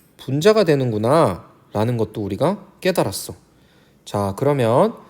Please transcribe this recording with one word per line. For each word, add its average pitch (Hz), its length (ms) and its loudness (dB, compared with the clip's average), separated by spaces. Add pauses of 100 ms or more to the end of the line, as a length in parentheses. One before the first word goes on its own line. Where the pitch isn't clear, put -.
(160)
분자가 190 480 2
되는구나 127 840 0 (240)
라는 117 240 -2
것도 110 260 -4
우리가 127 440 -2 (140)
깨달았어. 180 540 -4 (680)
자, 101 320 -4
그러면 139 580 2 (160)